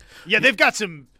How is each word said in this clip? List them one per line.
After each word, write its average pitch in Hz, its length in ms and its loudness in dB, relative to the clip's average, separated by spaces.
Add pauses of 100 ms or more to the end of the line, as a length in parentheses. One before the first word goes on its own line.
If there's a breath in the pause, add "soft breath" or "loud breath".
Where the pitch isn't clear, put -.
(260 loud breath)
Yeah, 202 140 0
they've 254 160 2
got 277 200 2
some 165 320 -10 (120)